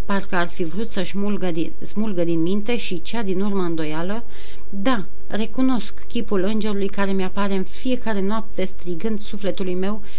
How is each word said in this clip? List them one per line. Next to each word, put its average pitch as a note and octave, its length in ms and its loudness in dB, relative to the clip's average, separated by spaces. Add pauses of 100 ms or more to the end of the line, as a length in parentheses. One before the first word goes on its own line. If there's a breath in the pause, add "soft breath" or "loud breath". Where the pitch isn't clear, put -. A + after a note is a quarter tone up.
parcă G3 300 0
ar F3 120 0
fi - 160 0
vrut F3 240 0
să-și F#3 300 0
mulgă G3+ 340 0
din, E3 200 0 (100)
smulgă G3+ 420 0
din E3 180 0
minte G#3 360 0
și F3 240 0
cea A3+ 220 0
din F#3+ 180 0
urmă G3+ 200 0
îndoială, E3 640 0 (460 loud breath)
„da, G3+ 360 0 (220)
recunosc A#3 800 0
chipul G#3 360 0
îngerului G3+ 440 0
care G3+ 240 0
mi-apare G3 420 0
în F#3+ 100 0
fiecare A3+ 580 0
noapte G3 440 0
strigând F#3+ 540 0
sufletului F#3+ 560 0
meu G3 260 0 (180 loud breath)